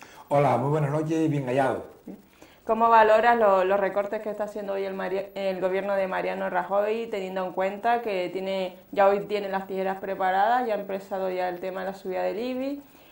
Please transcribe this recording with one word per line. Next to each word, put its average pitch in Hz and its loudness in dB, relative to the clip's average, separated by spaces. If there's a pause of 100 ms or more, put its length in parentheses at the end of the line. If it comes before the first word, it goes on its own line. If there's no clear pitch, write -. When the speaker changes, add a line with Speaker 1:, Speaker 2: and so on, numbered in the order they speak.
(280)
Speaker 1:
Hola, 143 4
muy 127 0
buenas 147 2
noches 156 -2
y 160 2
bien 143 -2
hallado. 123 0 (680)
Speaker 2:
¿Cómo 226 2
valoras 226 8
lo-, 202 6
los 196 2
recortes 202 -2
que 214 -8
está 208 -6
haciendo 202 -8
hoy 196 -2
el 196 -6
Mari-, 190 -4
el 190 -4
gobierno 190 0
de 196 2
Mariano 185 -4
Rajoy, 202 0
teniendo 190 -6
en 180 -6
cuenta 202 0
que 190 -2
tiene, 190 -4 (140)
ya 196 4
hoy 202 4
tiene 202 -4
las 190 -4
tijeras 190 -4
preparadas, 196 0
ya 214 -2
ha - -2
empezado 190 -6
ya 180 -2
el 180 -6
tema 185 -8
de 185 -6
la 190 -6
subida 185 -6
del 185 -2
ibi, 254 -6 (280)